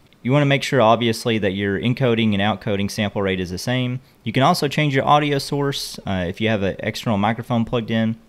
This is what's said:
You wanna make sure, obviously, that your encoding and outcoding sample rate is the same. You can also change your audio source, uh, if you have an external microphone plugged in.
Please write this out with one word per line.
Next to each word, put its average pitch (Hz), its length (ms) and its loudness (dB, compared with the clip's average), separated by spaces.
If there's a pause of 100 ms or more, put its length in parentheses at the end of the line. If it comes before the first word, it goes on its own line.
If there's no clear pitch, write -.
(220)
You 120 100 -2
wanna 143 140 4
make 139 180 2
sure, 131 180 2
obviously, 113 560 4
that 98 140 0
your 98 280 -2
encoding 117 540 2
and 98 80 0
outcoding 101 480 -2
sample 104 320 -2
rate 95 180 0
is 90 120 -4
the 90 60 -6
same. 127 440 -4 (220)
You 110 100 -6
can 127 100 2
also 156 240 2
change 147 260 0
your 135 140 2
audio 147 320 4
source, - 680 -4
uh, 92 220 -2
if 95 140 -6
you 107 80 2
have 104 140 0
an 92 160 -2
external 110 380 -4
microphone 113 460 0
plugged 113 280 -4
in. 113 260 0 (120)